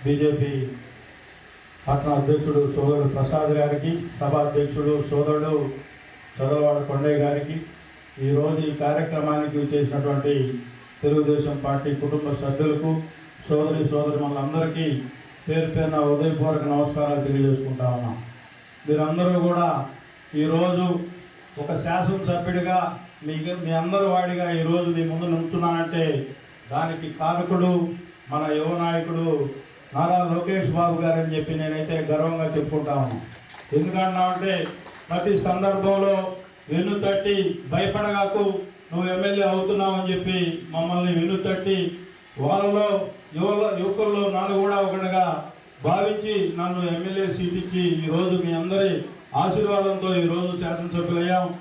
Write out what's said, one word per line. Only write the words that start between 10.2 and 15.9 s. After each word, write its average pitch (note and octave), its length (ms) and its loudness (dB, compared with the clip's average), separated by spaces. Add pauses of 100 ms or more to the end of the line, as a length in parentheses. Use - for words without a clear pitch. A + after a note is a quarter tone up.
తెలుగుదేశం D3 640 2
పార్టీ C#3 260 0 (120)
కుటుంబ D3 240 -2 (160)
సభ్యులకు, D3+ 500 0 (560)
సోదరి D#3 420 2
సోదరిమణులందరికీ D3 960 0 (560)
పేరు D#3+ 320 0
పేరున D#3 300 0